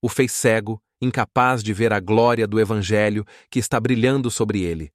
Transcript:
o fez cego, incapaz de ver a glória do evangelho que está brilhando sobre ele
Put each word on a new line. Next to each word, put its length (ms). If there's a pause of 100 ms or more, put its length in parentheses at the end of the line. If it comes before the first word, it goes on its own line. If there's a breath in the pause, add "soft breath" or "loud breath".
o 60
fez 240
cego, 500 (180)
incapaz 640
de 100
ver 200
a 80
glória 460
do 120
evangelho 680 (240 loud breath)
que 120
está 180
brilhando 520
sobre 320
ele 320